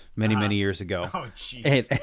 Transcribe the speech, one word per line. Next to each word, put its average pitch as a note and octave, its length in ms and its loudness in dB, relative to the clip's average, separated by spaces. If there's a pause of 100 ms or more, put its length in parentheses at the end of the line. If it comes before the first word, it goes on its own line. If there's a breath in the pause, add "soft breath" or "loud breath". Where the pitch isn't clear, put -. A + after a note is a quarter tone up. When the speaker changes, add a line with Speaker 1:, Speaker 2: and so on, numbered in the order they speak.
(160 loud breath)
Speaker 1:
many, G#2+ 200 2
Speaker 2:
Uh-huh. G2+ 80 2
Speaker 1:
many G#2 120 2
years G2 260 0
ago. F2+ 280 -4
Speaker 2:
<laughs> - 40 -6
Oh, D#3 220 -6
jeez. - 300 -10
Speaker 1:
And, C3+ 380 2